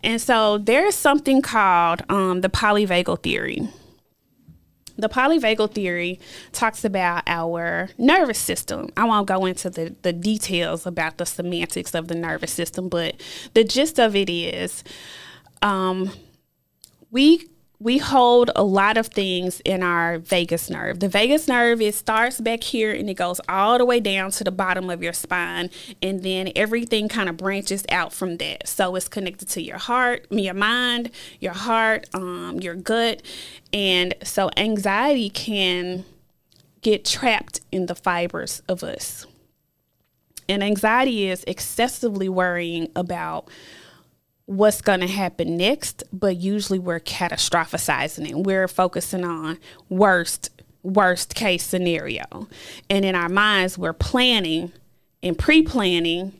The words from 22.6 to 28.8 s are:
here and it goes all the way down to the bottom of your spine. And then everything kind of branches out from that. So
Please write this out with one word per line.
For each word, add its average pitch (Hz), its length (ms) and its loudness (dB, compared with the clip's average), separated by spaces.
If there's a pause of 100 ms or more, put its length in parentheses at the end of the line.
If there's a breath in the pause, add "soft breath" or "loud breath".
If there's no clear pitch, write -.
here 220 300 -2
and 202 180 -6
it 185 40 -4
goes 180 340 -4
all 202 300 4
the 247 60 6
way 240 160 4
down 190 320 -2
to - 120 -6
the 190 80 0
bottom 185 380 -2
of 175 120 -6
your 170 100 -4
spine. 175 580 -4 (300 loud breath)
And 190 220 -4
then 185 320 -4
everything 214 540 0
kind 208 200 -2
of 170 80 -6
branches 196 540 -4
out 175 220 0
from 175 260 -6
that. - 300 -8
So 185 260 -2